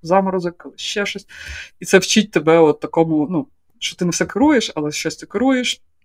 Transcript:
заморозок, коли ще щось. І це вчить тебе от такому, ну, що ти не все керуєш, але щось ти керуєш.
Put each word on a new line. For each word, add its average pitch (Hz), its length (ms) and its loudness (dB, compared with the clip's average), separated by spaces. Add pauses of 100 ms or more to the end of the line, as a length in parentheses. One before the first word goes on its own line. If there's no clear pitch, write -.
заморозок, 185 560 0
коли - 200 -20
ще - 280 -6
щось. - 220 -10 (520)
І 185 60 -12
це 196 120 4
вчить - 340 2
тебе 160 280 2
от 151 200 4
такому, 160 500 0
ну, 160 180 -4 (320)
що - 160 -8
ти 180 100 -4
не 175 60 -2
все 175 140 -2
керуєш, 254 500 0
але 151 160 -4
щось 151 240 -6
ти - 100 -18
керуєш. 254 560 -2 (240)